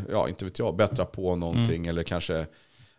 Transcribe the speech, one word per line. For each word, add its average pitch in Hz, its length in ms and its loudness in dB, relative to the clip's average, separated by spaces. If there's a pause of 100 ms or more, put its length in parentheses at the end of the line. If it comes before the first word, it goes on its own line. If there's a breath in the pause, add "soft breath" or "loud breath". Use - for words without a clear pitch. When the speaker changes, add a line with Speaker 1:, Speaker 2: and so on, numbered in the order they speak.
(120)
Speaker 1:
ja, 101 180 2
inte 90 160 -6
vet 92 140 -6
jag, 107 160 0
bättra 92 300 2
på 92 300 -2
någonting 85 420 2
Speaker 2:
Mm. 85 120 -4
Speaker 1:
eller 85 140 0
kanske 82 420 -2 (540 soft breath)